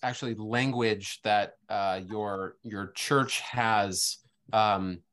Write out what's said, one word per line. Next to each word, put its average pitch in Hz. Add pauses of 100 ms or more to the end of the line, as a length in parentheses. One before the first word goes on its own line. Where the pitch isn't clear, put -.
actually 123
language 113
that, 104 (120)
uh, 98
your, 101
your 101
church -
has, 107 (340)
um, 95 (120)